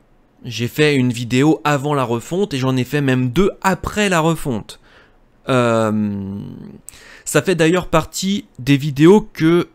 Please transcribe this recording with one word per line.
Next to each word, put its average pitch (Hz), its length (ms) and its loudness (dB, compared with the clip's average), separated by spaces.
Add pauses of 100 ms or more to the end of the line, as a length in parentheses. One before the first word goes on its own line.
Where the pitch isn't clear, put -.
(440)
J'ai 117 240 -6
fait 151 280 2
une 127 160 2
vidéo 123 500 2
avant 147 320 -2
la 135 100 0
refonte 135 480 -4
et 139 60 -6
j'en 131 180 0
ai 123 80 0
fait 147 160 -4
même 127 300 0
deux 175 220 2 (100)
après 190 460 -2
la 175 120 2
refonte. 156 600 -4 (680)
Euh, 107 920 0 (840)
ça - 160 0
fait 185 140 0
d'ailleurs 165 320 2
partie 185 600 -2 (120)
des 135 180 2
vidéos 156 560 4
que, 165 420 2